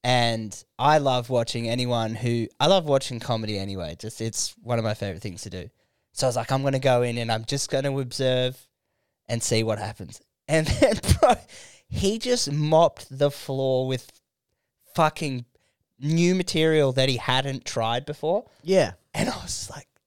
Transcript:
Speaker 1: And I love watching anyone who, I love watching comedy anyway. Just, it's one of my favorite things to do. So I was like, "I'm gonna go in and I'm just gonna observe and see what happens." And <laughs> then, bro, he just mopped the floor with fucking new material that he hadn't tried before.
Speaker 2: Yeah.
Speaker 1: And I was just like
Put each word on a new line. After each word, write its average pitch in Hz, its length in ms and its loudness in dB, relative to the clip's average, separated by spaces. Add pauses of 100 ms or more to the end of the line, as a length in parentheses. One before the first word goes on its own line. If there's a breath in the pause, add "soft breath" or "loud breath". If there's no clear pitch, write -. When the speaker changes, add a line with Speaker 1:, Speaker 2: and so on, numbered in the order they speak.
Speaker 1:
And 117 600 0 (140)
I 151 200 4
love 127 320 0
watching 117 380 -2
anyone 120 460 -2
who, 117 320 -2 (140)
I 143 80 4
love 185 160 4
watching 135 340 0
comedy 110 400 -4
anyway. 95 400 -8
Just, - 220 -12
it's - 420 -6
one 117 160 -2
of 113 60 -2
my 107 100 -2
favorite 98 280 -8
things 95 200 -10
to 101 80 -12
do. 90 180 -12 (440)
So - 140 -2
I - 20 4
was 120 80 -2
like, 117 160 -2
"I'm 135 100 0
gonna 135 160 0
go 127 240 4
in 120 160 -2
and 117 120 -4
I'm 113 140 -2
just - 260 -4
gonna 135 280 -2
observe 127 580 -2 (720)
and 117 140 -4
see 113 200 0
what 110 160 -2
happens." 101 420 -10 (280)
And 156 180 2
<laughs> - 140 0
then, 254 180 4 (220)
bro, 240 140 8 (540 loud breath)
he 202 300 0
just 247 340 0
mopped 156 580 4
the 139 200 2
floor 131 560 -2
with 131 240 -4 (840)
fucking 147 500 0 (540)
new 170 360 2
material 156 580 2
that 131 160 2
he 127 80 0
hadn't 131 480 -2
tried 117 420 -4
before. 160 400 -4 (160)
Speaker 2:
Yeah. 170 300 2 (200)
Speaker 1:
And - 160 -2
I 254 80 -6
was - 100 -12
just - 240 -8
like - 180 -18 (180)